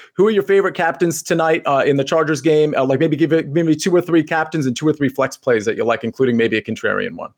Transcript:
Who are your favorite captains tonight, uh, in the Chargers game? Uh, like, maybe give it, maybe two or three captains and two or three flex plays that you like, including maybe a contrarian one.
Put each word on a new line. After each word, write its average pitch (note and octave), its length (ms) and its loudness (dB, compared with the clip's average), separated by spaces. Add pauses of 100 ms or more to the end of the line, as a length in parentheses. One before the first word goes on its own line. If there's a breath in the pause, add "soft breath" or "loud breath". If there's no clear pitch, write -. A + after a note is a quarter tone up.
(140 loud breath)
Who F#3+ 120 2
are A3 40 2
your G3+ 140 0
favorite G3 300 2
captains E3+ 480 -2
tonight, E3 440 0
uh, C#3 180 2
in C#3 120 2
the C#3 80 0
Chargers D#3 360 0
game? D3+ 360 2
Uh, C3 80 0
like, C3+ 140 0
maybe D#3 180 0
give D3+ 160 0
it, D#3+ 160 0
maybe D#3+ 280 0
two F3 180 -2
or F3 60 4
three E3 240 0
captains D#3 420 -4
and A#2+ 100 -2
two D#3 120 -2
or D3+ 40 2
three C#3+ 160 -2
flex C3 280 -4
plays A2+ 300 0
that A2 100 -2
you A2 80 -4
like, A2+ 180 -2
including A#2+ 340 -2
maybe A2+ 200 0
a G#2+ 60 -2
contrarian G2 540 -4
one. - 220 -14